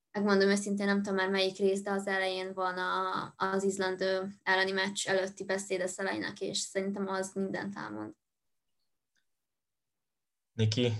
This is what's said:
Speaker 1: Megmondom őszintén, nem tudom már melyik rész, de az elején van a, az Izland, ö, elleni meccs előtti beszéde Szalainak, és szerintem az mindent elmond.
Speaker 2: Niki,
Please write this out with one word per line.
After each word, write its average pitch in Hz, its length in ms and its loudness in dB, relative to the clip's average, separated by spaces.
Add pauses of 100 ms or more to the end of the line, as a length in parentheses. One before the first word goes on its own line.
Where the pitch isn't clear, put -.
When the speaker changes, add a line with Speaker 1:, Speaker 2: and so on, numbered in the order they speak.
(120)
Speaker 1:
Megmondom 196 380 4
őszintén, 202 360 2
nem 202 120 4
tudom 202 180 0
már 190 140 2
melyik 190 280 2
rész, 196 240 2
de 202 100 -4
az 196 160 0
elején 190 460 -2
van 185 240 -2
a, 185 580 -2
az 190 280 0
Izland, 190 380 0
ö, 190 220 0 (200)
elleni 190 280 2
meccs 196 360 -2
előtti 196 380 0
beszéde 190 420 -2
Szalainak, 202 520 -4
és 196 180 -4
szerintem 196 500 -2
az 190 260 -4
mindent 196 440 -4
elmond. 110 360 -10 (2500)
Speaker 2:
Niki, 113 460 2